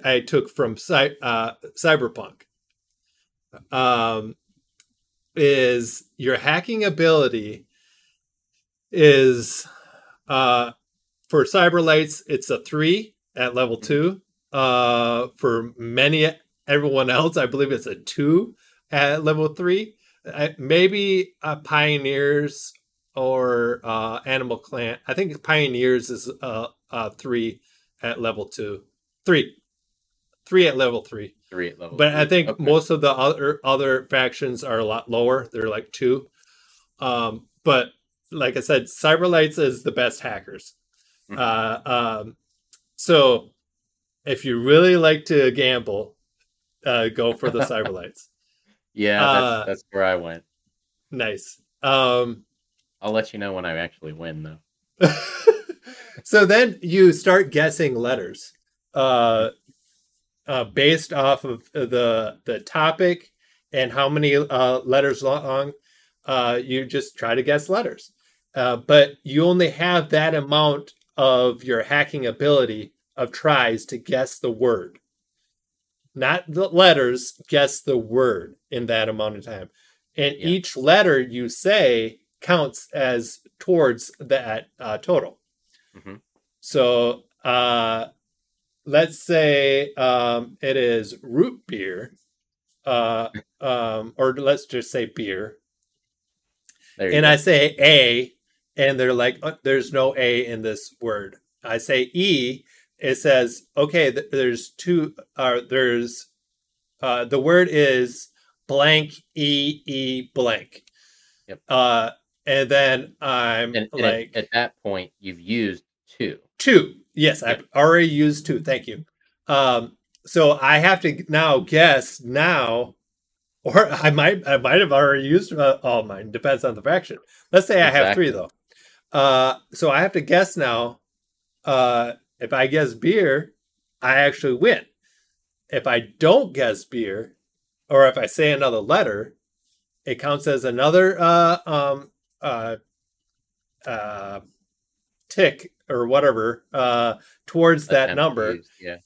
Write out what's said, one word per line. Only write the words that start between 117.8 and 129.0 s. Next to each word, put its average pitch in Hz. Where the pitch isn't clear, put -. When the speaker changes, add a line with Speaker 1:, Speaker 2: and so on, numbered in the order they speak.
Speaker 1:
used 147
two. 127
Thank 131
you. 107
Um, 127
so 147
I 151
have 180
to 160
now 151
guess 156
now, 123
or 196
I 151
might, 143
I 139
might 131
have 165
already 139
used, 175
uh, 139
all 117
mine. 104
Depends 127
on 120
the 104
fraction. 165
Let's 185
say 185
I 151
have 139
three, 175
Speaker 2:
Exactly. 95